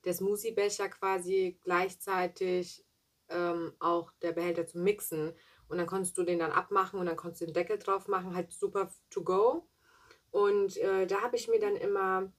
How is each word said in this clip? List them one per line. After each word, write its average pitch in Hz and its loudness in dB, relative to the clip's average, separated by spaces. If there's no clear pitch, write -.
der 180 0
Smoothie-Becher 202 -2
quasi 190 0
gleichzeitig, 180 -2
ähm, 170 -2
auch 170 0
der 170 -2
Behälter 170 -2
zum 175 -6
Mixen. 165 0
Und 160 -4
dann 170 0
konntest 190 -4
du 185 0
den 175 0
dann 160 0
abmachen 190 0
und 180 -2
dann 165 -2
konntest 170 -10
du 170 -4
den 160 -6
Deckel 180 0
drauf - -2
machen, 185 -2
halt 175 -4
super 196 -2
f-, - -10
to 185 -6
go. 220 4
Und, 202 4
äh, 190 2
da 196 0
hab 494 0
ich 480 -2
mir 453 4
dann 403 2
immer 202 0